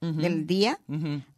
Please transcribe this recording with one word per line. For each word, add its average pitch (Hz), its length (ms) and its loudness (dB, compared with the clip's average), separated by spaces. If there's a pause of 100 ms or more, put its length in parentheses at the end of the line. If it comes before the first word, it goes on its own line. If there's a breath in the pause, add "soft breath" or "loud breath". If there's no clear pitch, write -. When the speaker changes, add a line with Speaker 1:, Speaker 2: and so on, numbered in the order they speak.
Speaker 1:
Ujú. 160 200 -2
Speaker 2:
del 160 280 2
día, 202 400 2
Speaker 1:
Ujú. 147 340 -4 (160)